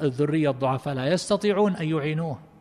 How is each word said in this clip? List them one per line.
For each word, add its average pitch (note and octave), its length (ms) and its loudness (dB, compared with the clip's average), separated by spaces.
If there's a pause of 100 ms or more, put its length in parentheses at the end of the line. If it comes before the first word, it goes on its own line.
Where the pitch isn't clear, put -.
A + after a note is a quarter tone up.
الذرية D3 480 2
الضعفاء C3 440 -2
لا C3 180 0
يستطيعون G3 640 2
أن D#3+ 120 -2
يعينوه، D#3 500 -2 (220)